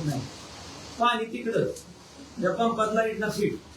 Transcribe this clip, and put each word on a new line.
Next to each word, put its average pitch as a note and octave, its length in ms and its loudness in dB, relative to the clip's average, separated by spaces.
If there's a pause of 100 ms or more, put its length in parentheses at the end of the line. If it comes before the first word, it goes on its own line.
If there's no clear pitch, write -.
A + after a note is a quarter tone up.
नाही. C3+ 160 0 (760)
पाणी A3+ 260 4
तिकडं, A3+ 400 0 (760)
त्या F3+ 120 4
पंपात A3+ 400 4
लाईट A3 260 2
ना G#3 100 0
फीट, - 240 2 (240)